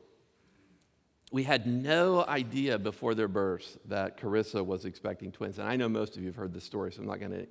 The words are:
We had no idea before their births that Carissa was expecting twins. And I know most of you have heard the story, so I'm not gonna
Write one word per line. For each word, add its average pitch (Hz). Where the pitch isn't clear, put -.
We 131
had 127
no 160
idea 131
before 107
their 107
births 95
that 98
Carissa 107
was 92
expecting 95
twins. 98
And 104
I 127
know 120
most 110
of 95
you 92
have 87
heard 92
the 90
story, 95
so 101
I'm 101
not 98
gonna 95